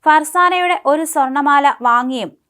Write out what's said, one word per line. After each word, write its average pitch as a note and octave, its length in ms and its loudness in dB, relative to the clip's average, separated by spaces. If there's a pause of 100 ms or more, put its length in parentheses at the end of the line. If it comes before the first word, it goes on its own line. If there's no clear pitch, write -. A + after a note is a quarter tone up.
ഫർസാനയുടെ F4+ 800 0
ഒരു D#4 200 0
സ്വർണമാല C#4+ 760 0
വാങ്ങിയും A#3+ 500 -2 (180)